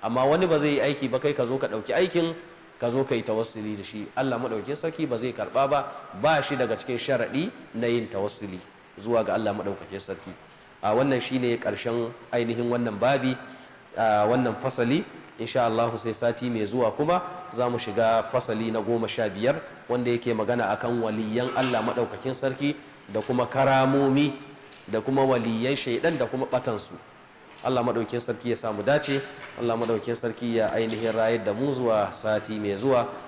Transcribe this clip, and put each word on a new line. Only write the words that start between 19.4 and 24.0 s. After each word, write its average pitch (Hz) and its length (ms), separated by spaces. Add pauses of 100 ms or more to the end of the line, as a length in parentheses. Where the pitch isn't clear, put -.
wanda 123 240
yake 120 240
magana 110 360
akan 117 300
waliyan 113 540
Allah 127 280
maɗaukakin 120 520
sarki 139 400 (360)
da 107 100
kuma 123 260
karamomi 135 840 (540)